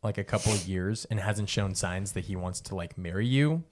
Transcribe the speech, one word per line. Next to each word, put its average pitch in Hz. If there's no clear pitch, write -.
like, 107
a 101
couple 107
of 95
years 95
and 110
hasn't 101
shown 98
signs 95
that 87
he 95
wants 90
to, -
like, 85
marry 90
you, 147